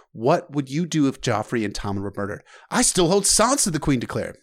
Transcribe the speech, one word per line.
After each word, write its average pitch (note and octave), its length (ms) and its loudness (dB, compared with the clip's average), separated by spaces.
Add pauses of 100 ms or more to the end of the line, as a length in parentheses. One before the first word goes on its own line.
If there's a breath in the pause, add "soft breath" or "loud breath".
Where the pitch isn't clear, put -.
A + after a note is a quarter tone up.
(140)
"What B2+ 400 2
would C#3 160 -4
you D#3+ 160 -2
do D#3 240 2
if - 100 -4
Joffrey A2 460 -2
and G2+ 80 -6
Tommen G2+ 280 -4
were G2 140 -8
murdered?" G2+ 280 -6 (260 loud breath)
"I - 140 2
still E3+ 260 2
hold G3 160 2
Sansa," A#3 440 2
the D3+ 100 -2
queen C#3 200 0
declared. - 440 -6